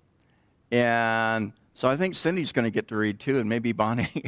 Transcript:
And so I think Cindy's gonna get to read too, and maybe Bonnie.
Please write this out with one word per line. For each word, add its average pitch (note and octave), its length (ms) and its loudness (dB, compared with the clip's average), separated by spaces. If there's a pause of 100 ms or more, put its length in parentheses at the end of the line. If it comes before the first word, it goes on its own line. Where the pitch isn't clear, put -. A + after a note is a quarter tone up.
(720)
And A2+ 800 2 (220)
so B2 160 0
I C#3 80 2
think F#3 180 -2
Cindy's E3 380 -2
gonna A#2 180 2
get G#2+ 160 -2
to A2+ 80 -8
read G#2+ 240 0
too, C3+ 180 -2
and A2 100 0
maybe A#2 260 -2
Bonnie. A2+ 360 0 (180)